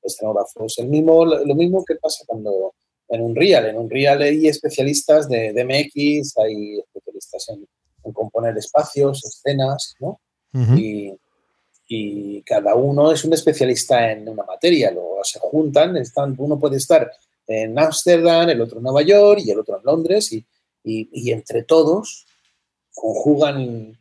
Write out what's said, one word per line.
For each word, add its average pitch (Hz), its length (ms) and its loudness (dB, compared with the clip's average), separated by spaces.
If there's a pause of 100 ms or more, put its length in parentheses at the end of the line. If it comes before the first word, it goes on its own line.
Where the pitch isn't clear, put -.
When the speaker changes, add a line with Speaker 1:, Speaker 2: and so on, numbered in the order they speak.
Speaker 1:
escenógrafos. 107 760 -6
El 120 100 -6
mismo, 160 380 6
lo 147 300 0
mismo 180 280 2
que 165 120 -4
pasa - 300 -6
cuando 101 500 -6 (340)
en 113 120 -4
Unreal. 120 460 4
En 110 100 -4
Unreal 135 440 0
hay 151 280 4
especialistas 147 800 0
de, 113 240 -2
de 120 80 -2
M 131 180 -2
X, 143 600 -2
hay 104 400 -2
especialistas - 680 -16
en, 104 180 -14 (380)
en 113 80 -12
componer 113 460 -4
espacios, 139 680 -2
escenas, 139 760 -4
¿no? 170 180 -8 (340)
Speaker 2:
Ujú. 123 200 2
Speaker 1:
Y, 104 440 -2 (720)
y 104 540 -8
cada 104 340 0
uno 143 380 4
es 147 100 -2
un 160 80 0
especialista 127 800 2
en 107 160 -10
una 107 160 -10
materia, 123 480 2
luego 90 320 -6
se - 160 -8
juntan, 156 560 0
están, 139 420 -4
uno 143 220 -2
puede 139 160 -2
estar 151 340 -2 (380)
en 110 320 -4
Ámsterdam, 165 680 2
el 123 100 0
otro 117 200 -4
en 117 40 -10
Nueva 135 200 0
York 202 380 6
y 113 100 -4
el 101 80 0
otro - 180 -6
en - 80 -8
Londres, 165 480 0
y, 110 120 -10 (380)
y, 110 300 -6
y 120 180 -4
entre 113 320 -4
todos 160 640 2 (680)
conjugan 123 1080 -2